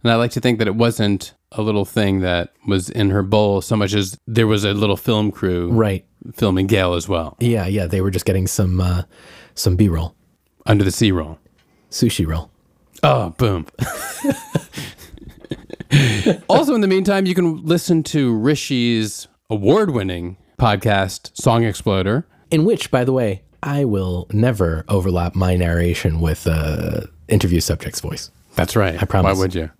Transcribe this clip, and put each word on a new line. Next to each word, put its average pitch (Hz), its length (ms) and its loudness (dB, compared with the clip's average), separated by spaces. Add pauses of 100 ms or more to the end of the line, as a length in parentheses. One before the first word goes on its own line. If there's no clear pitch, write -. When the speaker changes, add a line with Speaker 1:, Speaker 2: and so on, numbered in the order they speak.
Speaker 1:
And 117 100 2
I 113 40 4
like 120 160 0
to 131 80 -4
think 123 180 2
that 117 80 0
it 98 80 -2
wasn't 113 600 0 (180)
a 110 100 -6
little 104 220 0
thing 98 360 0
that 87 320 -2 (140)
was 95 240 -2
in 101 200 0
her 98 120 2
bowl 101 380 2
so 113 160 -2
much 101 180 0
as 98 320 -2
there 113 220 2
was 104 160 2
a 101 100 0
little 101 220 0
film 107 360 0
crew 87 380 -2
Speaker 2:
Right. 107 340 2 (300)
Speaker 1:
filming 95 340 2
Gail 92 260 2
as 85 140 -4
well. 82 320 -4
Speaker 2:
Yeah, 117 260 0
yeah. 98 200 -2
They 92 140 -2
were 95 100 0
just 92 140 -4
getting 95 220 0
some, 92 340 0
uh, 90 220 0 (520)
some - 200 0
B-roll. 85 400 2 (520)
Speaker 1:
Under 104 180 4
the 95 80 2
sea 110 200 2
roll. 80 260 -4 (520)
Speaker 2:
Sushi 110 360 0
roll. 80 240 -6 (520)
Speaker 1:
Oh, 127 280 2
boom. 95 400 -2
<laughs> - 60 -20 (2750)
Also, 269 260 4
in 226 60 2
the 196 80 2
meantime, 190 380 2
you 180 80 0
can 170 300 0
listen 165 400 2
to 131 320 0
Rishi's 120 920 0 (200)
award-winning 101 880 0 (220)
podcast, 101 720 0 (100)
Song 117 240 2
Exploder. 104 640 -2 (240)
Speaker 2:
In 160 140 2
which, 208 260 0
by 123 140 2
the 131 80 0
way, 110 300 -2 (200)
I 143 220 -2
will 95 480 -2
never 101 560 0
overlap 90 460 0
my 90 220 2
narration 85 640 0
with, 80 260 -2
uh, 78 560 -2 (260)
interview 87 320 2
subject's - 400 -6
voice. - 300 -10 (260)
Speaker 1:
That's 90 200 -2
right. 87 240 0
Speaker 2:
I 98 60 0
promise. 95 300 2
Speaker 1:
Why 95 40 -2
would 92 140 0
you? 80 260 -6